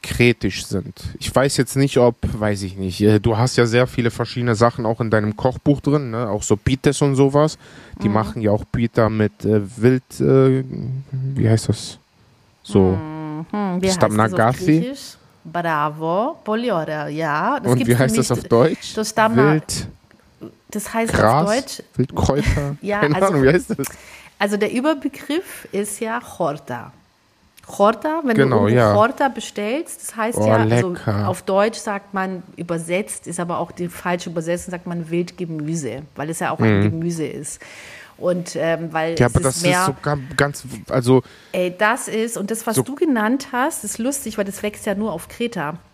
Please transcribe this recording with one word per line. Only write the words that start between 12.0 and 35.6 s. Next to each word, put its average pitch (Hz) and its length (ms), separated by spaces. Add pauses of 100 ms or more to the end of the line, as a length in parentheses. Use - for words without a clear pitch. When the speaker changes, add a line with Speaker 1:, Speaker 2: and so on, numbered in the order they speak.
Speaker 1:
So. 190 360
Speaker 2:
Mhm. 156 800
Wie 190 60
heißt 185 160
das - 20
auf 107 80
Speaker 1:
Stamnagathi. 127 680
Speaker 2:
Griechisch? 269 360 (300)
Bravo, 165 960
πολύ 226 300
ωραία, 151 360
ja. 160 520
Das 120 120
Speaker 1:
Und 120 60
Speaker 2:
gibt's 117 120
Speaker 1:
wie 120 60
heißt 131 180
Speaker 2:
nämlich, 135 140
Speaker 1:
das 120 100
auf - 100
Deutsch? - 460
Speaker 2:
das 214 160
Stamna-, 220 420
Speaker 1:
Wild - 360 (840)
Speaker 2:
das - 240
heißt 226 180
Speaker 1:
Gras? 117 360
Speaker 2:
auf 214 60
Deutsch - 280 (140)
Speaker 1:
Wildkräuter? 143 840
Speaker 2:
<laughs> - 40
Ja, 202 180
Speaker 1:
Keine 151 140
Speaker 2:
also 190 140
Speaker 1:
Ahnung, 147 140
wie 131 60
heißt 170 300
das? 139 80 (520)
Speaker 2:
also 208 180
der 202 160
Überbegriff 285 1000
ist 208 280
ja 226 200 (180)
Horta. 147 540 (760)
Horta, 226 580
wenn 240 120
Speaker 1:
Genau, 131 240
Speaker 2:
du 101 80
irgendwo 120 100
Speaker 1:
ja. 107 160
Speaker 2:
Horta 247 340
bestellst, 226 760
das - 140
heißt 226 220
Speaker 1:
Oh, 107 80
Speaker 2:
ja, 110 100
also 113 340
Speaker 1:
lecker. 104 380
Speaker 2:
auf 175 140
Deutsch 208 360
sagt 196 360
man, 190 280 (140)
übersetzt, 170 720
ist 170 140
aber 175 180
auch 170 140
die 175 160
falsche 175 420
Übersetzung, 170 400
sagt 175 160
man 170 240
Wildgemüse, 160 920 (140)